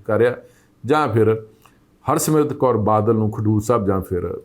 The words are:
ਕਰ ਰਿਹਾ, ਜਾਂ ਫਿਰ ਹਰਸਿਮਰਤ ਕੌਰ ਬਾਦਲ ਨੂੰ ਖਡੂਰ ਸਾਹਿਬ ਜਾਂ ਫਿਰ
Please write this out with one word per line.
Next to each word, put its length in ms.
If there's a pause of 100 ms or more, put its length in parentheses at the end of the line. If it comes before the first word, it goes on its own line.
ਕਰ 120
ਰਿਹਾ, 180 (500)
ਜਾਂ 220
ਫਿਰ 400 (580)
ਹਰਸਿਮਰਤ 480
ਕੌਰ 240
ਬਾਦਲ 380
ਨੂੰ 160
ਖਡੂਰ 300
ਸਾਹਿਬ 240
ਜਾਂ 160
ਫਿਰ 260 (160)